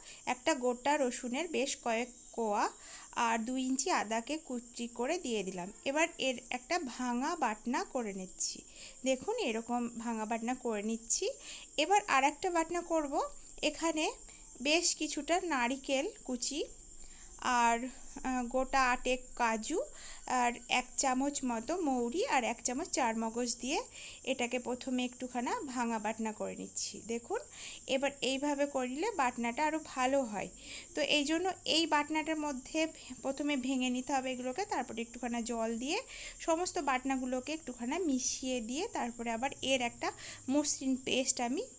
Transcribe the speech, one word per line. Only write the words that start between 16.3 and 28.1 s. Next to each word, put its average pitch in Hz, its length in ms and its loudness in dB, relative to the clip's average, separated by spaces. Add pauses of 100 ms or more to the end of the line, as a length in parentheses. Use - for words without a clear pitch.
আর, 233 420 6 (440)
আহ, 254 220 2
গোটা 254 460 4
আটেক 254 280 2 (160)
কাজু 233 480 2 (440)
আর 240 260 4 (160)
এক 247 160 4 (120)
চামচ 269 460 2
মতো 240 340 0
মৌরি 277 500 2
আর 277 160 4
এক 226 200 -2
চামচ 277 260 -2
চার 233 280 2
মগজ 226 440 0
দিয়ে 311 220 0 (400)
এটাকে 247 360 0
প্রথমে 247 460 -2
একটুখানা 254 640 -2
ভাঙা 233 320 0
বাটনা 220 320 -2
করে 196 240 -6
নিচ্ছি। - 520 -6
দেখুন, 233 320 -2 (480)
এবার 269 240 2 (100)